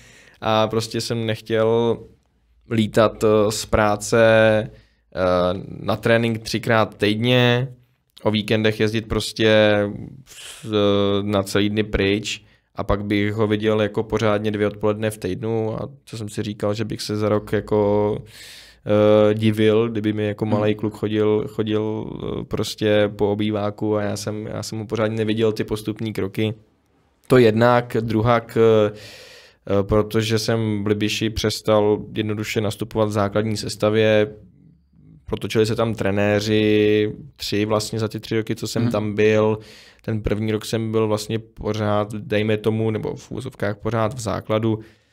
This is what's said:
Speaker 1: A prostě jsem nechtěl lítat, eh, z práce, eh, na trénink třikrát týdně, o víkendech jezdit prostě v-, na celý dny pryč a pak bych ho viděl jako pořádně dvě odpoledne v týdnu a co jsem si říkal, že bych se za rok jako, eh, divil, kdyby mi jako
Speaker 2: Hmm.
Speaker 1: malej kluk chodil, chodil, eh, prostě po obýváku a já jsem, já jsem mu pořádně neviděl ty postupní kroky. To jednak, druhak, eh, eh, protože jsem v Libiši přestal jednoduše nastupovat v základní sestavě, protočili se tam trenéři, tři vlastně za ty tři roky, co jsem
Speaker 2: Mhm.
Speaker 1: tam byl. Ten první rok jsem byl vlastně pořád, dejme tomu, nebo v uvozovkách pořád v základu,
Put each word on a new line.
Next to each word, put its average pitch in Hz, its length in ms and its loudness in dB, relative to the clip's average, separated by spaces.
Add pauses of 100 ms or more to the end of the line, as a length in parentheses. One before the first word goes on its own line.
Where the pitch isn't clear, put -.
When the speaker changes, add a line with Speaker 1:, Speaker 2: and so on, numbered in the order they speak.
(400)
Speaker 1:
A 110 280 2
prostě 113 320 -4
jsem 113 260 -4
nechtěl 113 720 0 (720)
lítat, 110 540 2
eh, 107 280 4
z - 140 -6
práce, 104 520 2 (1000)
eh, 90 460 0 (160)
na 104 160 -2
trénink 117 420 2
třikrát 110 580 0
týdně, 120 720 2 (540)
o 107 80 0
víkendech 107 500 0
jezdit 110 280 -2
prostě 107 640 2 (520)
v-, - 480 -14 (500)
na 101 200 0
celý 101 280 0
dny 107 120 0
pryč 101 600 -2 (320)
a 101 100 -8
pak 101 200 -2
bych 104 280 0
ho 107 140 0
viděl 107 360 0
jako 104 200 -2
pořádně 107 480 0
dvě 104 160 0
odpoledne 107 440 -2
v - 80 -8
týdnu 110 640 -4
a 117 60 -10 (160)
co - 140 -16
jsem 107 100 -10
si 107 140 -6
říkal, 104 320 -4
že 110 100 -6
bych 107 180 -8
se 104 140 -4
za 107 120 -2
rok 104 240 0
jako, 104 680 0 (1120)
eh, 107 40 2
divil, 110 540 2
kdyby 107 240 -2
mi 107 140 -4
jako 104 180 -6
Speaker 2:
Hmm. 107 100 -2
Speaker 1:
malej 107 200 2
kluk 107 200 -4
chodil, 107 540 0
chodil, 107 580 -4 (340)
eh, 120 40 -8
prostě 104 720 0
po 104 160 0
obýváku 107 640 -2
a 104 60 -2
já 104 140 -4
jsem, 107 300 -8
já 107 160 -8
jsem 110 160 -8
mu 110 80 -8
pořádně 110 300 -2
neviděl 110 360 0
ty 110 120 -4
postupní 107 480 -6
kroky. 107 420 -4 (720)
To 131 120 6
jednak, 120 600 4
druhak, 117 600 0
eh, 110 320 6 (800)
eh, 101 120 2
protože 107 560 0
jsem 107 460 -2
v - 20 -6
Libiši 104 440 0
přestal 107 720 0 (140)
jednoduše 107 440 -4
nastupovat 107 480 -2
v 104 40 -4
základní 107 440 -2
sestavě, 107 800 2 (920)
protočili 110 380 0
se 110 100 -2
tam 113 180 0
trenéři, 107 1160 2 (240)
tři 104 280 -2
vlastně 110 340 -2
za 110 100 -2
ty 107 120 -10
tři - 160 -6
roky, 110 200 -4
co - 120 -8
jsem 117 140 -2
Speaker 2:
Mhm. 120 100 0
Speaker 1:
tam 104 220 -4
byl. 107 440 2 (440)
Ten 110 200 -4
první 107 300 -2
rok 107 120 -4
jsem 113 280 -4
byl 110 160 2
vlastně 107 300 -2
pořád, 104 760 -4
dejme 107 440 -2
tomu, 110 340 -2
nebo 107 260 -4
v - 140 -20
uvozovkách 104 460 -8
pořád 110 380 -4
v 123 60 -12
základu, 110 580 -2 (340)